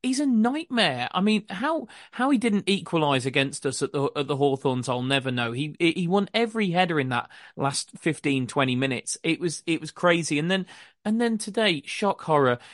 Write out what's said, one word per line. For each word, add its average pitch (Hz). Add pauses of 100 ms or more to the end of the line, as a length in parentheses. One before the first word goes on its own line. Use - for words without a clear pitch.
he's 254
a 302
nightmare. 233
I 185
mean, 214
how, 269 (240)
how 262
he 269
didn't 202
equalise 156
against 135
us 131
at 139
the, 139
at 143
the 143
Hawthorns, 135
I'll 123
never 131
know. 120
He, 143
he 170
won 196
every 220
header 170
in 131
that 120 (260)
last -
fifteen, 139
twenty 131
minutes. 131
It 165
was, 165
it 165
was 151
crazy. 170
And 170
then, 190 (380)
and 220
then 226
today, 196
shock -
horror, 135 (140)